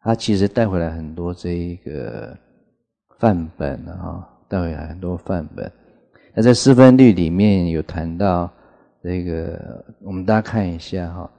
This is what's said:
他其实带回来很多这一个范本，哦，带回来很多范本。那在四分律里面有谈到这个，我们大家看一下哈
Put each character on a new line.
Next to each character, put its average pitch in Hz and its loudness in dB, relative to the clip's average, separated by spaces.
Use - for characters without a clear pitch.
他 110 -2
其 104 -2
实 98 2
带 113 -2
回 95 -2
来 82 -4
很 80 -12
多 87 -8
这 87 -10
一 87 -6
个 64 -12
范 87 0
本， 73 -8
哦， 85 -14
带 95 -4
回 85 -4
来 78 -10
很 82 -14
多 90 -6
范 85 -6
本。 - -12
那 110 0
在 123 8
四 131 6
分 127 10
律 127 10
里 87 2
面 95 2
有 80 -2
谈 82 -8
到 87 0
这 90 -6
个， 82 -8
我 95 -16
们 92 -8
大 107 2
家 110 2
看 107 -4
一 85 -6
下 85 -8
哈 87 -14